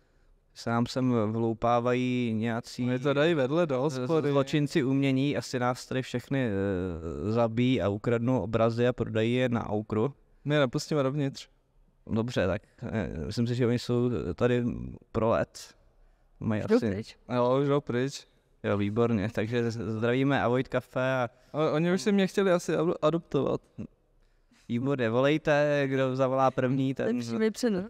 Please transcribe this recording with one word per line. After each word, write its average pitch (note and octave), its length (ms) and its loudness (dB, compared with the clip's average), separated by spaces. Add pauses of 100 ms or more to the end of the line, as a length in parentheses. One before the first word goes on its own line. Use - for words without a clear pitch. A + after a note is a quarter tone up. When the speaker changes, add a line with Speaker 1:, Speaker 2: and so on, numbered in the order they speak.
(540)
Speaker 1:
Se - 160 -10
nám A#2 160 2
sem A#2+ 460 0
vloupávají A#2+ 1000 0
nějací A#2 540 -4
Speaker 2:
Oni B2+ 120 0
to C#3 140 0
dají D3+ 200 4
vedle D3+ 340 2
do C3+ 220 0
Speaker 1:
z-, C3+ 80 -6
Speaker 2:
hospody. C#3 340 0
Speaker 1:
zločinci C#3+ 520 2
umění, C3+ 540 2
asi B2 220 -4
nás B2 260 -2
tady B2+ 160 -4
všechny, B2+ 460 -4
eh, F2+ 840 -2
zabijí A#2 500 2
a F#2+ 80 2
ukradnou A#2 520 0
obrazy A2+ 460 2
a B2+ 60 2
prodají A2 400 0
je B2+ 160 2
na A#2 200 -2
Aukru. A2 440 0 (320)
Speaker 2:
My C#3+ 100 0
je D3+ 40 4
nepustíme D3 440 0
dovnitř. C#3 460 -4 (580)
Speaker 1:
Dobře, A2 400 0
tak, F2+ 140 0 (220)
eh, F2+ 300 -4 (120)
myslím A#2 220 -2
si, B2 80 -2
že B2 120 2
oni A#2+ 120 2
jsou B2 300 0 (260)
tady B2 280 2 (480)
pro A2+ 180 0
let. - 460 -2 (640)
Mají G#2+ 220 -2
Speaker 3:
Už G2+ 60 -6
jdou G#3+ 80 4
Speaker 1:
asi A#2 160 2
Speaker 3:
pryč. G2 260 -8 (180)
Speaker 2:
Jo, B2 260 2
už C#3+ 60 0
jdou C#3+ 140 2
pryč. B2+ 460 -4 (360)
Speaker 1:
Jo, G#2+ 140 0
výborně. G#2+ 560 2
Takže A#2 380 -2
z-, A2 260 -6
zdravíme B2 460 2
Avoid B2 240 0
Café B2+ 480 -4
a B2 140 -2 (220)
Speaker 2:
O-, D3+ 200 0
oni E3 220 0
už F#3 80 0
si G#3+ 100 0
mě G3 160 2
chtěli G3 240 2
asi E3+ 260 0
ado-, D#3+ 240 0
adoptovat. D#3 600 0 (1080)
Speaker 1:
Výborně, B2 400 0
volejte, D3 800 2
kdo C3+ 280 0
zavolá C3 360 2
první, C3+ 420 0
ten B2 140 -4
Speaker 3:
Ten A#3+ 120 0
přímý A3+ 320 0
přenos. G#3 380 -2